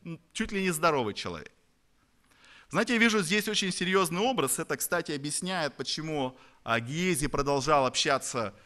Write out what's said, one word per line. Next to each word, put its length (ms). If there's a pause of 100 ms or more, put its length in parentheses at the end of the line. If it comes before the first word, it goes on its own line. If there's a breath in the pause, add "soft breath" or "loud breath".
М, 160 (120)
чуть 200
ли 100
не 80
здоровый 440
человек. 360 (1200 loud breath)
Знаете, 220
я 80
вижу 200
здесь 280
очень 240
серьезный 480
образ. 380
Это, 180
кстати, 340
объясняет, 680
почему, 640 (240 loud breath)
а, 160
Гиези 480
продолжал 600
общаться, 680 (120)